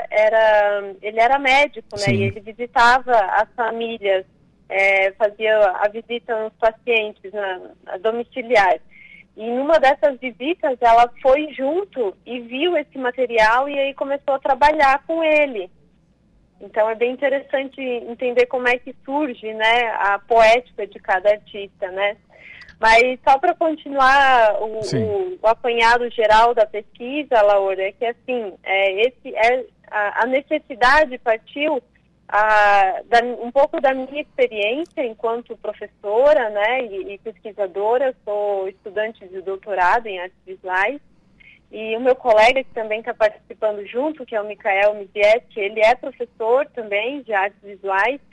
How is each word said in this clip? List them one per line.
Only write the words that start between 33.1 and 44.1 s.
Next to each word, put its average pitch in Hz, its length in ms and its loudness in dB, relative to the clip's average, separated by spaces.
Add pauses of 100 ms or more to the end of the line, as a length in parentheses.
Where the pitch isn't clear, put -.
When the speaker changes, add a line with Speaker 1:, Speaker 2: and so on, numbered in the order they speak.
Speaker 1:
um 240 280 -8
pouco 285 280 2
da 269 140 2
minha 269 280 -8
experiência 247 840 -2
enquanto 233 520 -6
professora, 220 920 0
né, 220 360 -2
e, 196 280 -10
e 196 60 -16
pesquisadora, 214 960 -4 (100)
sou 202 420 -4
estudante 208 600 -10
de 185 140 -14
doutorado 190 640 -2
em 190 100 -10
artes 180 260 -14
visuais, 190 560 -6 (720)
e 220 240 -8
o 233 60 -8
meu 254 140 4
colega, 247 480 4
que - 100 -16
também 220 300 -8
tá 240 100 -8
participando 214 720 -4
junto, 262 400 -6